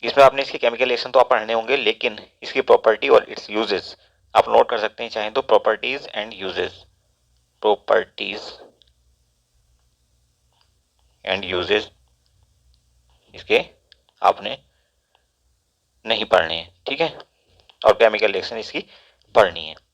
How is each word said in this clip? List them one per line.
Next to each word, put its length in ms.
इसमें 220
आपने 160
इसके 160
केमिकल 280
रिएक्शन 260
तो 80
आप 100
पढ़ने 240
होंगे, 240
लेकिन 420
इसकी 180
प्रॉपर्टी 480
और 200
its 200
uses 460
आप 140
नोट 200
कर 100
सकते 240
हैं 60
चाहें 240
तो, 80
properties 760
and 180
uses, 300
properties 840
and 280
uses 300
इसके 300
आपने 340
नहीं 200
पढ़ने 300
हैं। 180
ठीक 140
है, 160
और 80
केमिकल 380
रिएक्शन 260
इसकी 220
पढ़नी 320
है। 80